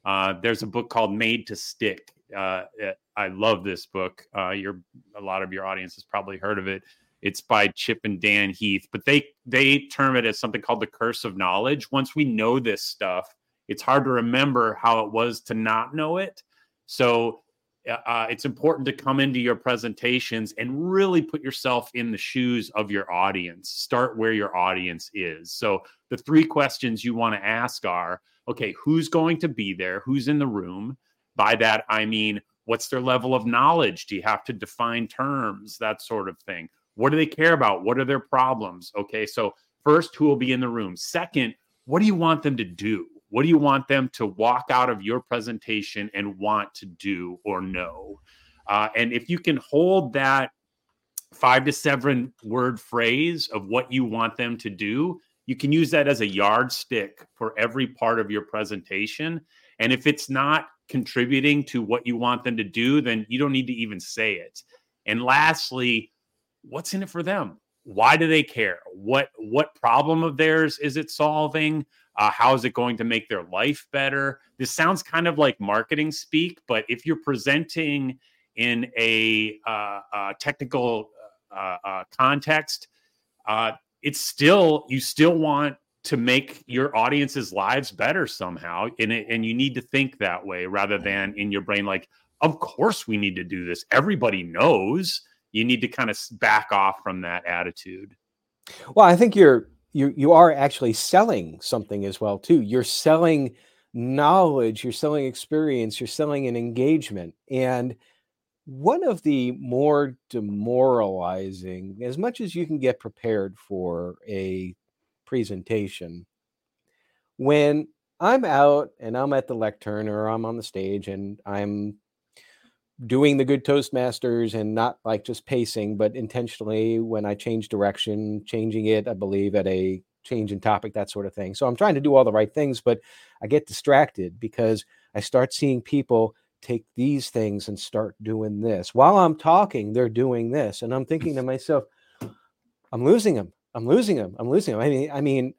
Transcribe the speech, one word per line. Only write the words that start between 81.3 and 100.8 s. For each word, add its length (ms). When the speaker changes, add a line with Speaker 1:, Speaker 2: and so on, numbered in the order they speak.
Speaker 1:
uh, 280
uh, 200
context, 720
uh, 260
it's 200
still, 680
you 100
still 380
want 380
to 120
make 500
your 280
audience's 560
lives 400
better 340
somehow. 640
And 120
it, 180
and 160
you 80
need 220
to 60
think 380
that 240
way 220
rather 320
than 400
in 140
your 100
brain, 240
like, 220
"Of 180
course 480
we 100
need 180
to 80
do 220
this. 260
Everybody 500
knows." 800
You 120
need 180
to 60
kind 220
of 60
s-, 120
back 460
off 280
from 200
that 240
attitude. 680
Speaker 2:
Well, 120
I 100
think 220
you're, 320
you, 240
you 160
are 180
actually 400